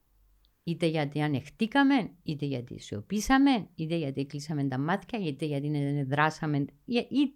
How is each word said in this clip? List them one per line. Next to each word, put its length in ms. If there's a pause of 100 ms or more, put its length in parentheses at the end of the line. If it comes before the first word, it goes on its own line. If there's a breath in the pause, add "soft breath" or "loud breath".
(640)
είτε 220
γιατί 360
ανεχτήκαμε, 880 (140)
είτε 220
γιατί 340
σιωπήσαμε, 960
είτε 200
γιατί 300
κλείσαμε 380
τα 140
μάτια, 420
είτε 260
γιατί 240
δεν 380
δράσαμε, 500 (280)
ή-, 240
ή-, 260